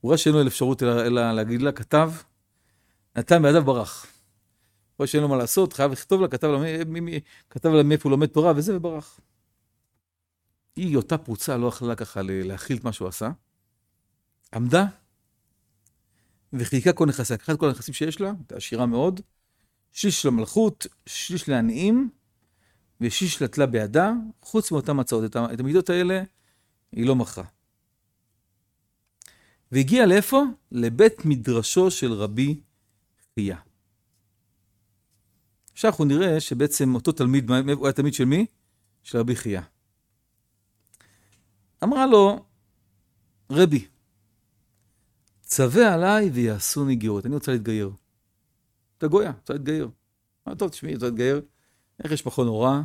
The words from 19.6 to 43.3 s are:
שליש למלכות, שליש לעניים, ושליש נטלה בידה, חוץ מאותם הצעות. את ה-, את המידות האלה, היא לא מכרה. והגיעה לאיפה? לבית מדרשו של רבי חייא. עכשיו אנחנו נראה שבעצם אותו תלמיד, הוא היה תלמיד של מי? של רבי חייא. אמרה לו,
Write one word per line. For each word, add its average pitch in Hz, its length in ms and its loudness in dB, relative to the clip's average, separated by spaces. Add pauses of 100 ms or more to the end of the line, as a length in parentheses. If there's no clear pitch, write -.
שליש - 340 -2
למלכות, 139 640 0 (180)
שליש - 440 -8
לעניים, 202 600 0 (920)
ושליש 131 400 -2
נטלה 139 240 0
בידה, 123 480 0 (280)
חוץ - 300 -2
מאותם 143 280 -2
הצעות. 113 260 -2
את 107 100 -6
ה-, 120 180 -4
את 117 60 -10
המידות 156 300 0
האלה, 180 340 0 (680)
היא 113 140 -4
לא 131 100 2
מכרה. 113 280 -4 (2250)
והגיעה 135 340 4
לאיפה? 202 360 4 (300)
לבית 120 540 2
מדרשו 139 680 2
של 127 220 -2
רבי 113 480 -2 (760)
חייא. 98 200 -4 (2250)
עכשיו 220 180 0
אנחנו 160 140 0
נראה 156 340 2
שבעצם 139 560 0
אותו 143 160 -2
תלמיד, 131 380 0
הוא 135 360 0
היה 139 80 2
תלמיד 143 200 0
של 131 120 0
מי? 160 200 2 (580)
של - 140 -6
רבי 117 180 0
חייא. 101 260 -6 (2250)
אמרה 262 220 0
לו, 202 400 4 (1040)